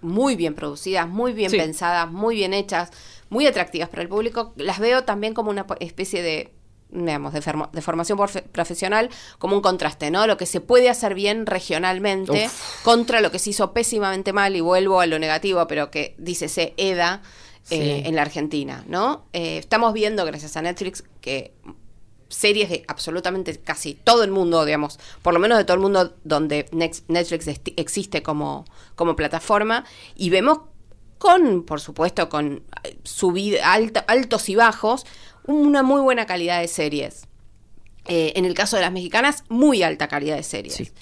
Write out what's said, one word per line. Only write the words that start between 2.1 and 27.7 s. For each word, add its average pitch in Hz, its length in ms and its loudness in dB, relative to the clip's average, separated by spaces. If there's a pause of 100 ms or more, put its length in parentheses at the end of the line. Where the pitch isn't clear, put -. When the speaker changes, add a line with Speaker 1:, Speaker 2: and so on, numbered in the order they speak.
Speaker 1:
muy 220 240 -2
bien 190 180 0
hechas, 196 380 -4 (380)
muy 269 180 2
atractivas 175 400 0
para 170 140 -8
el 175 80 -8
público, 226 480 -4
las 180 220 -4
veo 247 260 2
también 214 280 -2
como 220 160 -4
una 196 160 -4
po-, 196 140 -8
especie 180 420 -6
de, 160 300 -4 (380)
digamos, 147 420 -4
de 151 100 -6
fermo-, 151 300 -4
de 160 100 -10
formación 170 360 -2
porfe-, 202 260 -2
profesional, 214 640 -2 (280)
como 196 180 0
un 202 60 2
contraste, 156 500 0
¿no? 208 160 2
Lo 202 80 2
que 185 100 -6
se 175 140 -4
puede 247 300 6
hacer 240 260 0
bien 208 300 -2
regionalmente 185 1000 0
Speaker 2:
Uf. - 360 -12
Speaker 1:
contra 233 380 4
lo 196 100 2
que 180 80 -4
se 208 120 -4
hizo 196 200 0
pésimamente 202 640 -2
mal, 196 240 2
y - 20 0
vuelvo 185 400 4
a 175 60 6
lo 160 140 0
negativo, 160 480 0
pero 147 220 -2
que - 280 -8
dícese 165 580 -4
eda, 190 460 0 (480)
eh, 147 320 -2
Speaker 2:
Sí. 151 60 -8
Speaker 1:
en 160 80 -2
la 151 60 2
Argentina, 147 640 -6
¿no? 202 460 -2
Eh, 165 240 -6
estamos 226 340 0
viendo, 208 340 -2
gracias 151 300 -10
a 156 60 -6
Netflix, 175 420 -6 (160)
que 131 320 -8 (800)
series 208 400 0
de 165 180 -6
absolutamente 175 720 -6
casi 151 340 -8
todo 226 300 4
el 196 80 0
mundo, 170 320 2
digamos, 151 340 -2 (240)
por 175 120 2
lo 170 80 4
menos 220 160 4
de 202 80 2
todo 180 100 2
el 190 60 2
mundo 190 420 2
donde 147 480 -2
Nex-, 165 380 -4
Netflix 165 360 -2
esti-, - 300 -8